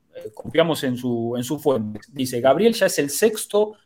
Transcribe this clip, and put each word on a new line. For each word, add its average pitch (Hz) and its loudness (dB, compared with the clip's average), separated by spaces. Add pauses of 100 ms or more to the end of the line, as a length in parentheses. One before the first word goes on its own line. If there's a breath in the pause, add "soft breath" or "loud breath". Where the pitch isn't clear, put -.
(340)
confiamos 156 0
en 127 -2
su, 120 -2
en 123 -4
su 147 -4
fuente. 113 -2
Dice, 127 -4
"Gabriel 160 4
ya 202 2
es 165 0
el 143 -2
sexto 214 0 (120)